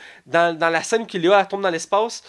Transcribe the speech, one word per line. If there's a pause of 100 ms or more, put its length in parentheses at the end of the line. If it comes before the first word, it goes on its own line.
(260)
Dans,
dans
la
scène
où
Léa,
elle
tombe
dans
l'espace,